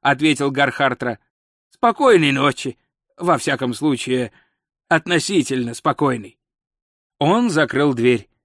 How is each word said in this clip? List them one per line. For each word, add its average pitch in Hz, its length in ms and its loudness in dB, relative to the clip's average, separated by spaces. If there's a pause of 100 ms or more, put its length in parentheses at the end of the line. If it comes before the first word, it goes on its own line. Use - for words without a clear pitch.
ответил 139 500 0
Гархартра. 131 640 -2 (540)
«Спокойной 220 600 2
ночи, 135 460 -2 (400)
во 170 200 0
всяком 127 360 -4
случае, 127 580 -2 (580)
относительно 156 840 -2
спокойной». 127 640 -4 (800)
Он 214 300 2
закрыл 147 460 0
дверь. 117 340 0 (160)